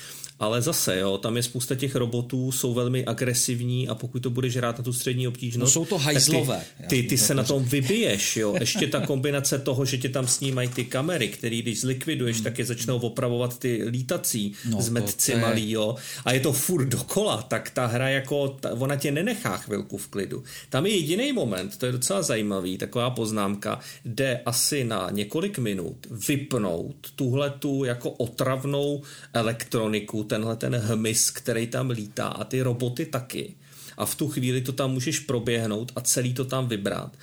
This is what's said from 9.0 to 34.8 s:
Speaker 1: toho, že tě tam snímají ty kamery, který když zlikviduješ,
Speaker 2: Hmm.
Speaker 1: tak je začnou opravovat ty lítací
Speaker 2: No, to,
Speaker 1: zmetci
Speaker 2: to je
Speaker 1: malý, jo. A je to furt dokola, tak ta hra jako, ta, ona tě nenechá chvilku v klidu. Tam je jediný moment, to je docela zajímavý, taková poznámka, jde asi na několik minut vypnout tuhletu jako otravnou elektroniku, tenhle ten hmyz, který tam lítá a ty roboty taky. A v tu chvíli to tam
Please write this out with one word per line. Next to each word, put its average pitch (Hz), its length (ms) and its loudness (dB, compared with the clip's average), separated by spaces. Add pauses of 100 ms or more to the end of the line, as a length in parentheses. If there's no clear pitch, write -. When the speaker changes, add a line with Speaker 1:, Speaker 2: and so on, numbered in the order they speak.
Speaker 1:
toho, 135 260 0
že 127 120 0
tě 127 120 -2
tam 123 180 0
snímají 127 420 0
ty 123 160 -2
kamery, 135 420 0
který 117 340 -2
když 110 200 -2
zlikviduješ, 127 540 0
Speaker 2:
Hmm. 113 80 -2
Speaker 1:
tak 117 160 -2
je 117 60 0
začnou 120 340 -2
opravovat 120 600 0
ty 120 260 0
lítací 123 680 0 (160)
Speaker 2:
No, 110 80 2
to, 101 60 2
Speaker 1:
zmetci 113 480 0
Speaker 2:
to 120 60 4
je 117 40 4
Speaker 1:
malý, 113 300 2
jo. 110 240 0 (300)
A 123 80 4
je 131 60 6
to 139 140 2
furt 151 320 2
dokola, 117 560 2
tak - 280 -2
ta 127 160 0
hra 120 240 2
jako, 139 380 0
ta, 135 260 -6
ona 131 220 0
tě 143 160 0
nenechá 151 460 0
chvilku 101 400 -4
v - 100 -8
klidu. - 360 -4 (260)
Tam 139 160 2
je 214 100 2
jediný 196 380 0
moment, 101 440 -2
to - 80 -4
je 123 60 2
docela 175 300 0
zajímavý, 101 560 0
taková 120 320 0
poznámka, 107 720 -2 (260)
jde 127 400 0
asi 123 380 0
na 101 280 0
několik 151 480 -2
minut 98 480 -2 (200)
vypnout 104 680 0 (200)
tuhletu 139 680 0
jako 123 260 -2
otravnou 139 920 0 (320)
elektroniku, 110 920 0
tenhle 113 300 0
ten 127 200 0
hmyz, 110 560 2
který 117 360 -2
tam 127 220 -2
lítá 110 380 -4
a - 160 -4
ty 131 180 -2
roboty 123 440 0
taky. - 480 -6 (440)
A - 80 0
v - 100 -2
tu 156 120 0
chvíli 127 340 0
to 131 100 -4
tam 131 200 0